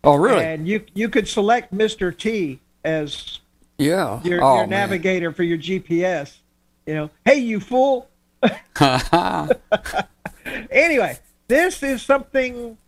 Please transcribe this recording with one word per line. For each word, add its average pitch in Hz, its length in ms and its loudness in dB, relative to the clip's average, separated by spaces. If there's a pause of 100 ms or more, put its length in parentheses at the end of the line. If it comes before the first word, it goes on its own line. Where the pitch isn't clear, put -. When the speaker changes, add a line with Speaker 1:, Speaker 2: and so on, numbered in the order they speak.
Speaker 1:
Oh, 143 100 8
really? 180 300 4
Speaker 2:
And 160 240 -6
you, 208 160 -2 (100)
you 220 140 -2
could 214 180 0
select 226 460 0
Mister 202 400 -2
T 190 480 -6 (240)
as 156 560 -6 (380)
Speaker 1:
Yeah. 139 440 0
Speaker 2:
your, 175 220 0
Speaker 1:
Oh, 131 120 6
Speaker 2:
your 110 100 2
Speaker 1:
man. - 40 -8
Speaker 2:
navigator 185 640 -2
for 180 100 -4
your 170 140 0
G 175 240 -4
P 170 240 -2
S. 160 340 -6 (480)
You 156 80 -6
know, 151 160 -6 (140)
"Hey, 277 140 6
you 226 200 -2
fool." 254 540 0
<laughs> - 60 -20 (580)
Speaker 1:
<laughs> - 1900 -2
Speaker 2:
Anyway, 254 480 2 (300)
this 330 340 2
is 269 200 -4
something 247 760 -2 (120)